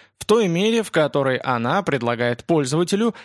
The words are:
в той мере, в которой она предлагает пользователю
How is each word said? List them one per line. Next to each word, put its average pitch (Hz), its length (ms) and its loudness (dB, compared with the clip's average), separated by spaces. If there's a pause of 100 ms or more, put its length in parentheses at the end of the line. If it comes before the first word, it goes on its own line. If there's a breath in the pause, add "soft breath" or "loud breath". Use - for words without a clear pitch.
(180 loud breath)
в - 80 -14
той 214 220 4
мере, 214 340 0
в - 80 -8
которой 139 480 0
она 127 440 0
предлагает 120 640 -2
пользователю 170 680 0 (100)